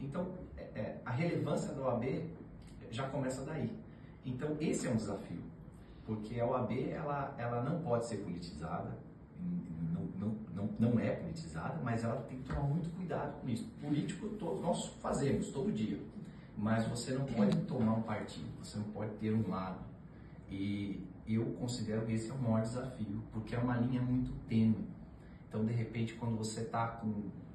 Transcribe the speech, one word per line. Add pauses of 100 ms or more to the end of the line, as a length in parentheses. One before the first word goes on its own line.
então, (280)
é, (120)
é,
a
relevância
da
O
A
B (680)
já
começa
daí. (540)
Então,
esse
é
um
desafio, (640)
porque
a
O
A
B,
ela,
ela
não
pode
ser
politizada, (420)
não, (160)
não, (180)
não,
não
é
politizada,
mas
ela
tem
que
tomar
muito
cuidado
com
isso. (160)
Político,
to-,
nós (120)
fazemos
todo
dia, (600)
mas
você
não
pode
tomar
um
partido, (160)
você
não
pode
ter
um
lado. (720)
E (240)
eu (120)
considero
que
esse
é
o
maior
desafio, (100)
porque
é
uma
linha
muito (160)
tênue. (640)
Então,
de
repente,
quando
você
tá
com, (240)